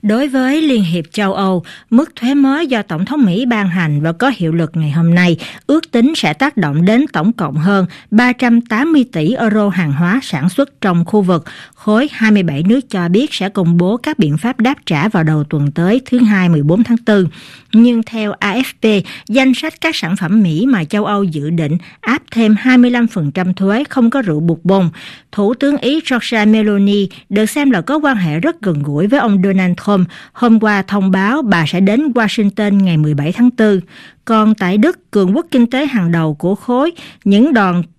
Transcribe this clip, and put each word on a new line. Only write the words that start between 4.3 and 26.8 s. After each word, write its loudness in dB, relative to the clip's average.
hiệu -2
lực -2
ngày -2
hôm 2
nay 2
ước 0
tính 2
sẽ -2
tác -2
động 0
đến 2
tổng 0
cộng -4
hơn 0
ba 4
trăm 2
tám -2
mươi 4
tỷ -2
euro 0
hàng -2
hóa 0
sản -4
xuất -4
trong 0
khu 0
vực. 0
Khối 0
hai 0
mươi 4
bảy -2
nước 2
cho -2
biết 0
sẽ -4
công 0
bố 2
các -6
biện 0
pháp -4
đáp 2
trả 0
vào 0
đầu 0
tuần -2
tới, 0
thứ -2
Hai, 2
mười 2
bốn 2
tháng 0
tư. 0
Nhưng 4
theo -6
A -4
F -2
P, -6
danh 2
sách -8
các -4
sản -4
phẩm 0
Mỹ 0
mà 0
châu -4
Âu -2
dự -4
định -2
áp -2
thêm 2
hai 2
mươi 4
lăm 0
phần -4
trăm -2
thuế -2
không 2
có -2
rượu -2
bột -2
bông. 2
Thủ 0
tướng -2
Ý -2
Giorgia -2
Meloni 2